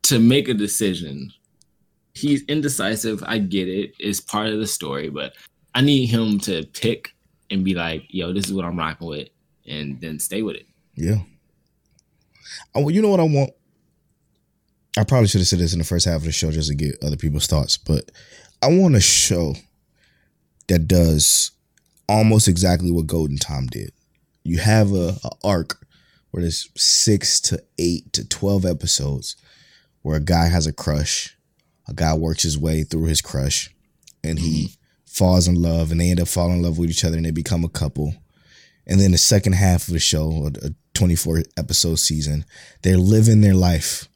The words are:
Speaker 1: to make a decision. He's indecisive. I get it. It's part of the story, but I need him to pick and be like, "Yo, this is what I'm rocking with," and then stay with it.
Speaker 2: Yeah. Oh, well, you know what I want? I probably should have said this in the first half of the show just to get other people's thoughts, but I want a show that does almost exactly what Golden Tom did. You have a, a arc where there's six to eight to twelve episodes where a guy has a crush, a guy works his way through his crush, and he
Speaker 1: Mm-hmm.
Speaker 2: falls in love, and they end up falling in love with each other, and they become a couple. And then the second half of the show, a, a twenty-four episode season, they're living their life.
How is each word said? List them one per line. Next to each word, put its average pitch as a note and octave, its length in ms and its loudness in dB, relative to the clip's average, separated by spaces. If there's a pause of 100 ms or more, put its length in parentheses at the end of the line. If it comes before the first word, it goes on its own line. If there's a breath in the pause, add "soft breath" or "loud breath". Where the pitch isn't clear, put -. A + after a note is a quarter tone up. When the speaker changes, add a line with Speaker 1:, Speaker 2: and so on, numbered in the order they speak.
Speaker 1:
to B2 160 2
make B2 300 6
a B2 40 0
decision. F2 760 -4 (800)
He's C#3+ 300 -2
indecisive. A2+ 800 -4
I A2+ 120 -2
get F#2+ 320 -2
it. F#2+ 300 -6
It's G#2 200 -6
part G#2+ 300 -6
of G#2+ 100 -4
the G#2+ 80 -4
story, D2 420 -8
but C#2+ 240 -10 (420 loud breath)
I B2+ 60 2
need C3+ 260 2
him A2 340 0
to E2 220 -6 (100)
pick - 400 -4 (380)
and F#2+ 120 -2
be F#2+ 100 -2
like, E2 360 -6
"Yo, F2+ 240 -8
this G2 140 -4
is G2 60 -10
what F#2 120 -8
I'm E2+ 120 -10
rocking D#2+ 300 -8
with," D2 220 -14 (380)
and C#2 340 -12
then D#2+ 180 -14
stay G2+ 220 -8
with G2 160 -8
it. - 100 -20 (280)
Speaker 2:
Yeah. G2 240 -2 (1500 loud breath)
Oh, C#3 80 0
well, D3 100 0
you G3+ 100 2
know G#3 80 4
what F#3+ 100 4
I E3+ 40 4
want? C#3 280 2 (1500)
I G#2 60 2
probably A#2 240 4
should F#2+ 140 2
have F2+ 60 2
said F2+ 120 0
this E2+ 140 0
in E2+ 60 -2
the D#2+ 60 0
first F2 200 0
half E2+ 120 0
of D2+ 60 -4
the D#2+ 80 -4
show D#2 200 -2
just D#2 180 -2
to D2 60 -2
get D2 280 -4
other D2 140 -2
people's D2 300 -2
thoughts, D2 300 0
but - 340 -2 (500 loud breath)
I B2 60 2
want F3 280 6
a G2 60 6
show E2 540 0 (1120)
that E2+ 200 2
does E2 640 4 (560)
almost G#2+ 400 4
exactly F2 440 2
what E2 160 0
Golden D#2 300 -2
Tom C#2 300 -6
did. G1+ 240 -10 (520)
You E2 160 -2
have G#2+ 340 4
a, F2+ 300 -2
a A#1+ 60 -10 (140)
arc F2+ 420 -2 (460 soft breath)
where F2+ 120 -6
there's - 340 -4
six - 640 2
to - 200 -4 (160)
eight E2+ 360 -2
to - 140 -6
twelve G2 380 0
episodes C#2+ 680 -4 (680 soft breath)
where D#2 160 -4
a D2+ 40 0
guy E2+ 260 2
has E2+ 180 2
a D#2 80 -4
crush, - 640 -4 (520)
a - 60 -12
guy D#2+ 200 0
works D#2+ 300 -2
his D2+ 140 -2
way D#2+ 260 -2
through D#2+ 220 -4
his D#2 160 0
crush, - 480 -4 (540)
and D#2+ 160 -4
he D#2+ 260 -2
Speaker 1:
Mm-hmm. - 80 -12 (340)
Speaker 2:
falls F2+ 400 4
in F2 140 4
love, E2 300 0
and E2+ 80 0
they F2 120 2
end F2 100 2
up E2+ 60 0
falling F2 300 0
in F2 60 0
love E2 140 -2
with E2+ 120 0
each - 140 -2
other, E2 140 -2
and E2 80 -2
they D#2+ 60 -2
become E2 320 -2
a E2 60 -4
couple. D2 440 -6 (760 soft breath)
And F#2 140 2
then F#2+ 100 6
the F2 60 4
second G2 360 2
half F2+ 340 2
of F2 60 -6
the D#2+ 60 0
show, D#2 480 -2 (160)
a, C#2+ 40 -8
a - 20 -6 (240)
twenty-four E2 500 0 (140)
episode E2 380 -2
season, D2+ 500 -2 (360 loud breath)
they're F2+ 160 4
living A2 440 6
their G2 140 8
life. F2 600 0